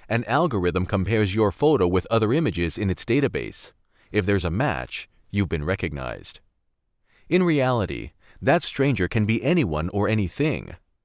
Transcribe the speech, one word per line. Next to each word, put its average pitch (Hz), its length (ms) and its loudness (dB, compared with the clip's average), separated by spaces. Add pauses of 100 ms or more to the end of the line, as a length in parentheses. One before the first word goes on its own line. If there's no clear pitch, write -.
an 113 180 -2
algorithm 98 600 0
compares 101 500 0
your 107 160 4
photo 127 360 2
with 90 220 2
other 110 240 2
images 87 440 0
in 98 120 0
its - 160 -4
database. 113 680 -2 (400)
If 98 140 0
there's 95 200 2
a 87 40 0
match, 85 600 -4 (200)
you've 98 200 0
been 76 160 -4
recognized. 69 760 -6 (920)
In 185 140 4
reality, 127 680 0 (300)
that 147 220 2
stranger 127 440 0
can 107 180 2
be 113 180 0
anyone 92 460 0
or 101 180 0
anything. 104 680 -2 (300)